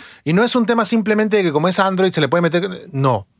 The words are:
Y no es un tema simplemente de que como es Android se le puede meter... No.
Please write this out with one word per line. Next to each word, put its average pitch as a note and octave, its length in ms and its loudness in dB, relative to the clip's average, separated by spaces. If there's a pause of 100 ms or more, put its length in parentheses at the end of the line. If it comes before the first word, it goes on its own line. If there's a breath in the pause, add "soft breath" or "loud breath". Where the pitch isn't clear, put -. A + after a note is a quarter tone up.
(260 loud breath)
Y D#3 80 0
no G3+ 100 4
es A#3+ 120 -2
un A#3 100 2
tema A#3 180 0
simplemente G#3+ 540 0
de G3 60 2
que E3+ 100 0
como D#3 160 0
es F#3 100 -2
Android F#3+ 320 0
se - 100 -4
le C#3 60 2
puede E3+ 140 0
meter... E3+ 500 -2
No. C3+ 360 0 (120)